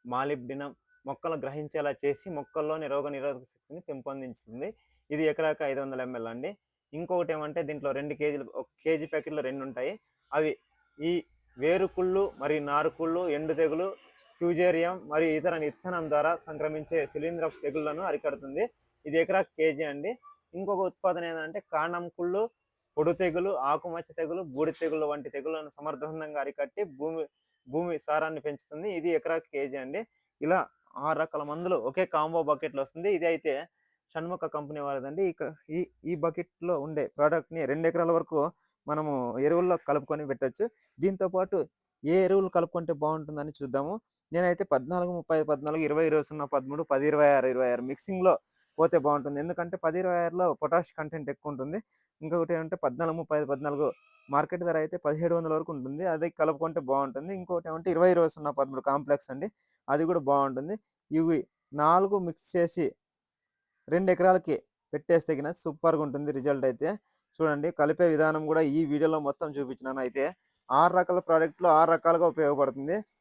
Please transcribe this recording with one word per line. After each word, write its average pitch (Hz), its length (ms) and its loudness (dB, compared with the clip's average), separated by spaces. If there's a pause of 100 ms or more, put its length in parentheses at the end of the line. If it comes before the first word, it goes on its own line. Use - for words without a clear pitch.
మాలిబ్డినం 135 680 -4 (340)
మొక్కలు 151 280 -6
గ్రహించేలా 147 560 -4
చేసి 143 400 -4
మొక్కల్లో 151 460 -4
నిరోగ 143 320 -4
నిరోధక 135 440 -6
శక్తిని - 280 -18
పెంపొందించుతుంది. 135 880 -12 (420)
ఇది 151 140 -2
ఎకరాకు 156 400 0
ఐదు 139 160 -2
వందల 135 200 -6
ఎంఎల్ 127 260 -6
అండి. 123 240 -8 (420)
ఇంకొకటి 170 400 -2
ఏమంటే 151 300 -6
దీంట్లో 143 300 -4
రెండు 143 220 -4
కేజీలు, 143 300 -2 (100)
ఒక 127 120 -8 (180)
కేజీ 156 220 0
ప్యాకెట్లో 151 360 -4
రెండు 135 220 -6
ఉంటాయి. 135 280 -6 (400)
అవి 156 180 2 (480)
ఈ 165 260 -2 (320)
వేరుకుళ్ళు 185 840 0
మరియు 147 220 0
నారుకుళ్ళు, 160 680 0
ఎండు 156 260 -2
తెగులు, 160 340 0 (520)
ఫ్యూజేరియం 175 680 2
మరియు 160 220 2
ఇతర 160 280 0
విత్తనం 160 520 -4
ద్వారా 151 360 2
సంక్రమించే 156 600 -4
శిలీంధ్ర 160 420 -4 (140)
తెగుళ్లను 151 400 -4
అరికడుతుంది. 147 640 -4 (380)
ఇది 151 140 0
ఎకరాకు 190 380 2
కేజీ 156 260 2
అండి. 147 300 -6 (420)
ఇంకొక 190 240 -2
ఉత్పాదన 180 460 -2
ఏంటంటే 165 360 -6 (120)
కాండం 170 360 -2
కుళ్ళు, 180 340 -2 (540)
పొడు 156 160 2
తెగులు, 180 460 0
ఆకుమచ్చ 156 540 -2
తెగులు, 165 300 -4
బూడి 151 300 -2
తెగులు 156 340 -2
వంటి 147 240 -6
తెగుళ్లను 151 400 -6
సమర్థవంతంగా 151 720 -8
అరికట్టి 143 440 -6
భూమి, 156 400 -6 (420)
భూమి 160 320 -4
సారాన్ని 156 420 -2
పెంచుతుంది. 151 560 -8
ఇది 165 140 -2
ఎకరాకు 160 420 -2
కేజీ 139 240 -4
అండి. 139 260 -8 (380)
ఇలా 165 200 2 (360)
ఆరు 147 220 -2
రకాల 151 240 -2
మందులు 170 340 -2
ఒకే 139 300 0
కాంబో 160 360 0
బకెట్లో 143 400 -2
వస్తుంది. 165 320 -6
ఇది 170 120 0
అయితే 160 260 0 (640)
షణ్ముఖ 170 300 -6
కంపెనీ 147 360 -6
వారిదండి. 143 420 -4
ఇక 175 200 -2 (280)
ఈ, 160 80 -4 (260)
ఈ 165 100 -4
బకెట్లో 170 640 -4
ఉండే 147 240 -4 (120)
ప్రోడక్ట్ని 156 500 0
రెండు 156 220 2
ఎకరాల 170 240 2
వరకు 160 260 0 (480)
మనము 143 520 -2
ఎరువుల్లో 170 380 4 (120)
కలుపుకొని 147 380 0
పెట్టొచ్చు. 135 380 -2 (360)
దీంతో 190 280 2
పాటు 185 280 0 (480)
ఏ 175 200 4
ఎరువులు 190 240 4
కలుపుకుంటే 170 440 0
బాగుంటుందని 151 580 -4
చూద్దాము. 139 440 -4 (380)
నేనైతే 175 320 2
పద్నాలుగు 180 480 0
ముప్పై 160 300 0
పద్నాలుగు 151 400 0
ఇరవై 156 240 2
ఇరవై 156 160 4
సున్నా 151 220 -8
పదమూడు 139 380 -2
పది 139 240 2
ఇరవై 147 300 8
ఆరు 131 100 4
ఇరవై 127 260 2
ఆరు 120 100 0
మిక్సింగ్‌లో 180 520 2 (440)
పోతే 160 200 6
బాగుంటుంది. 143 420 0
ఎందుకంటే 170 360 -6
పది 165 220 0
ఇరవై 180 260 0
ఆరులో 170 300 0
పొటాష్ 143 440 0
కంటెంట్ 151 320 -8
ఎక్కువ 147 220 -8
ఉంటుంది. 143 280 -6 (400)
ఇంకొకటి 165 340 -2
ఏమంటే 160 220 -4
పద్నాలుగు 160 400 -2
ముప్పై 151 280 0
పద్నాలుగు 143 440 -2 (400)
మార్కెట్ 147 340 0
ధర 170 140 0
అయితే 156 200 -2
పదిహేడు 165 380 0
వందల 165 180 0
వరకు 160 200 -2
ఉంటుంది, 139 340 -6
అదే 160 240 -2
కలుపుకుంటే 160 500 0
బాగుంటుంది. 139 540 -2
ఇంకొకటి 175 340 -4
ఏమంటే 165 220 -4
ఇరవై 175 200 6
ఇరవై 170 180 6
సున్నా 151 220 -6
పదమూడు 135 300 -2
కాంప్లెక్స్ 139 500 0
అండి, 139 160 -6 (420)
అది 147 160 2
కూడా 165 160 2
బాగుంటుంది. 139 540 0 (360)
ఇవి 160 280 2 (340)
నాలుగు 175 460 4
మిక్స్ 175 380 -6
చేసి 170 280 2 (1040)
రెండు 185 220 2
ఎకరాలకి 180 460 4 (360)
పెట్టేస్తే 156 420 2
గిన 143 180 -4
సూపర్గా 160 500 0
ఉంటుంది 147 300 -4
రిజల్ట్ 135 320 0
అయితే. 131 240 0 (520)
చూడండి, 151 300 0
కలిపే 156 380 4
విధానం 156 380 2
కూడా 156 140 4
ఈ 156 240 2
వీడియోలో 156 360 2
మొత్తం 147 300 -4
చూపించినాను. 135 500 -6
అయితే 127 240 -2 (440)
ఆరు 160 280 6
రకాల 180 220 4
ప్రోడక్ట్లు 165 500 2
ఆరు 160 220 8
రకాలుగా 165 360 4
ఉపయోగపడుతుంది. 143 680 2 (240)